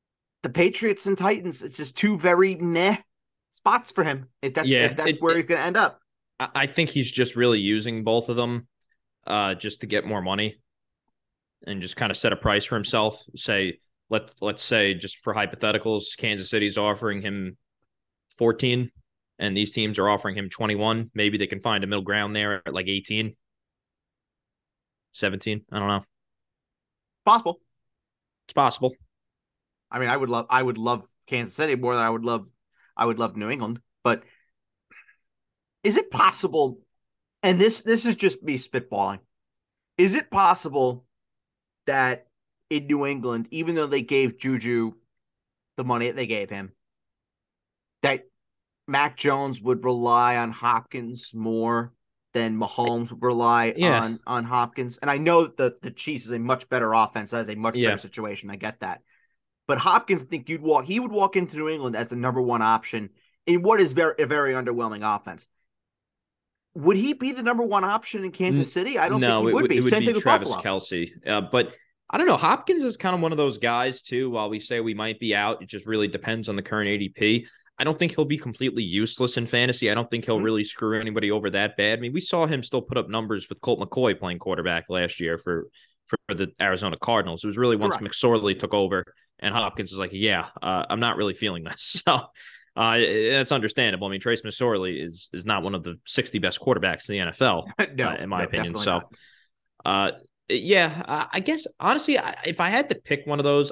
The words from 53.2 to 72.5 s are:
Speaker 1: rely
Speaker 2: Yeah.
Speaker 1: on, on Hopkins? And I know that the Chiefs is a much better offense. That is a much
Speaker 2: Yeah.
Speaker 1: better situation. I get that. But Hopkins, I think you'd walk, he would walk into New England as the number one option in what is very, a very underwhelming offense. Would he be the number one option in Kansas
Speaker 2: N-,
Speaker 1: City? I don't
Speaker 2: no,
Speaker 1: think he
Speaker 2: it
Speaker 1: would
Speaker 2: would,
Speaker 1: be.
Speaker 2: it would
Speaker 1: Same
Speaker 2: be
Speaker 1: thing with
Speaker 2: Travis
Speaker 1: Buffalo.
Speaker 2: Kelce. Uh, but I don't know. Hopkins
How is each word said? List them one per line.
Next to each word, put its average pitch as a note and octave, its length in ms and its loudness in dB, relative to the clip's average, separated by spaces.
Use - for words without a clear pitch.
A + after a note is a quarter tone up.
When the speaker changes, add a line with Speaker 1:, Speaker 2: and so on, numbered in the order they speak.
Speaker 1:
rely A#2 520 4
Speaker 2:
Yeah. D3+ 280 4
Speaker 1:
on, A2+ 240 -4
on A#2+ 180 -2
Hopkins? B2 540 -2
And C#3+ 120 -2
I C#3+ 60 2
know E3 300 6
that C3 340 0
the - 100 -10
Chiefs B2+ 360 -8
is A#2 60 -8
a A#2+ 60 -4
much B2+ 300 -2
better A#2 240 0
offense. A2 380 2
That A#2 100 -2
is G#2 80 -6
a G#2+ 60 -8
much A2+ 240 -2
Speaker 2:
Yeah. A#2 100 4
Speaker 1:
better G2+ 100 0
situation. G2+ 520 -10
I G2+ 60 -10
get G#2+ 240 -10
that. F#2 200 -8
But C3+ 120 2
Hopkins, F#3 440 2
I B2+ 40 -16
think D3+ 220 -8
you'd D#3 140 -8
walk, D3+ 220 4
he G3 160 -2
would A#3+ 120 -6
walk G3 240 2
into F3+ 200 -2
New D#3 120 -4
England C#3 260 -4
as A2+ 140 -2
the A#2+ 80 -8
number B2+ 240 -2
one A#2+ 220 0
option A2 480 0
in F3 160 4
what G#3+ 180 6
is D3+ 120 4
very, D#3+ 260 2
a D3+ 80 2
very C#3 280 2
underwhelming A#2+ 500 -4
offense. G2+ 420 -4
Would F3 220 4
he B3+ 160 0
be C4+ 200 -4
the B3+ 100 -8
number A#3 220 0
one G3+ 200 2
option G#3 400 -4
in F#3 80 -8
Kansas C#3+ 440 0
Speaker 2:
N-, F3+ 80 0
Speaker 1:
City? B3+ 140 -2
I E3+ 120 2
don't G3 100 2
Speaker 2:
no, A#2 200 4
Speaker 1:
think - 0 -
he - 0 -
Speaker 2:
it G#2+ 40 2
Speaker 1:
would A#2 180 4
Speaker 2:
would, - 60 4
Speaker 1:
be. C#3 80 2
Speaker 2:
it A#2+ 60 4
would B2 80 2
Speaker 1:
Same G#3+ 100 4
Speaker 2:
be A#3 60 2
Speaker 1:
thing A#3 80 4
with G#3 80 0
Speaker 2:
Travis A2 260 4
Speaker 1:
Buffalo. F#2+ 300 -2
Speaker 2:
Kelce. E2+ 320 -4
Uh, G#2 160 0
but B2 220 2
I - 80 -2
don't E4 100 2
know. A3+ 120 4
Hopkins C4 440 2